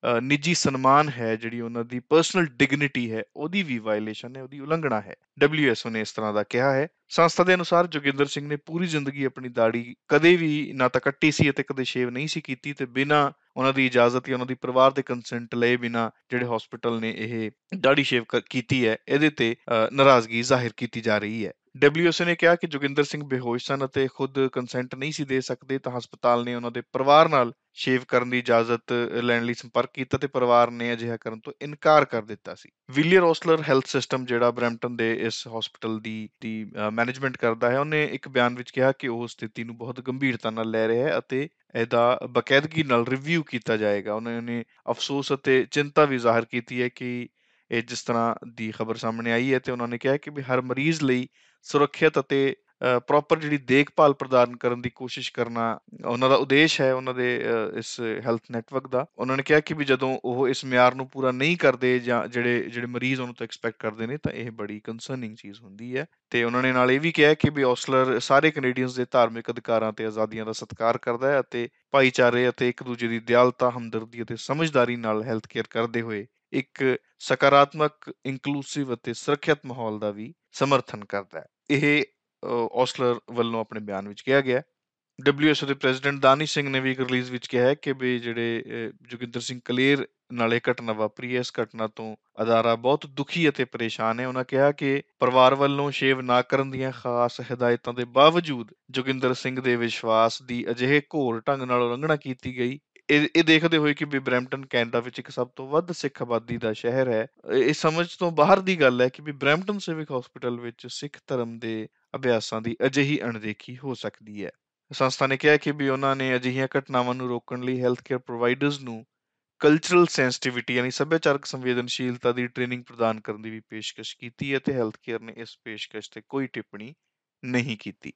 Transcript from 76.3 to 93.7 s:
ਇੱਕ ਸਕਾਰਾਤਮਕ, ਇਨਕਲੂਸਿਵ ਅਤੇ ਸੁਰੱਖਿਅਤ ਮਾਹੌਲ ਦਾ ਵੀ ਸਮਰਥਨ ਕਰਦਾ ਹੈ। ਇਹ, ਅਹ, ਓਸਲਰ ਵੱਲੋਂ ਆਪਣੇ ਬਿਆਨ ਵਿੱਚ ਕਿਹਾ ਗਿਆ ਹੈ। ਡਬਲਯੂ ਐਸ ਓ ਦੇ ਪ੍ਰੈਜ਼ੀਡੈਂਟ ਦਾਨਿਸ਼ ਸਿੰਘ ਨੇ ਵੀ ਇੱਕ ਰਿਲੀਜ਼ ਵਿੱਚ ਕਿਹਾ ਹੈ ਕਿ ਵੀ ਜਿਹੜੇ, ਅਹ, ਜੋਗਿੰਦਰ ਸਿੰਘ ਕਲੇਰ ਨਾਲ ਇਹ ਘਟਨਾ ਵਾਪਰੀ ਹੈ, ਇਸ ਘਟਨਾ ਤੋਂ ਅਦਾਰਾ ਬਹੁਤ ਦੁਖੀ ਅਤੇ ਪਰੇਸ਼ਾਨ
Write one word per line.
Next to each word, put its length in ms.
ਇੱਕ 440
ਸਕਾਰਾਤਮਕ, 920
ਇਨਕਲੂਸਿਵ 680
ਅਤੇ 200
ਸੁਰੱਖਿਅਤ 520
ਮਾਹੌਲ 340
ਦਾ 120
ਵੀ 220
ਸਮਰਥਨ 540
ਕਰਦਾ 340
ਹੈ। 60
ਇਹ, 340
ਅਹ, 460
ਓਸਲਰ 720
ਵੱਲੋਂ 300
ਆਪਣੇ 180
ਬਿਆਨ 280
ਵਿੱਚ 140
ਕਿਹਾ 200
ਗਿਆ 160
ਹੈ। 60
ਡਬਲਯੂ 280
ਐਸ 140
ਓ 40
ਦੇ 60
ਪ੍ਰੈਜ਼ੀਡੈਂਟ 460
ਦਾਨਿਸ਼ 340
ਸਿੰਘ 160
ਨੇ 100
ਵੀ 120
ਇੱਕ 80
ਰਿਲੀਜ਼ 320
ਵਿੱਚ 160
ਕਿਹਾ 200
ਹੈ 60
ਕਿ 200
ਵੀ 260
ਜਿਹੜੇ, 480
ਅਹ, 400
ਜੋਗਿੰਦਰ 320
ਸਿੰਘ 260
ਕਲੇਰ 420
ਨਾਲ 200
ਇਹ 80
ਘਟਨਾ 220
ਵਾਪਰੀ 420
ਹੈ, 40
ਇਸ 120
ਘਟਨਾ 260
ਤੋਂ 280
ਅਦਾਰਾ 340
ਬਹੁਤ 320
ਦੁਖੀ 420
ਅਤੇ 160
ਪਰੇਸ਼ਾਨ 540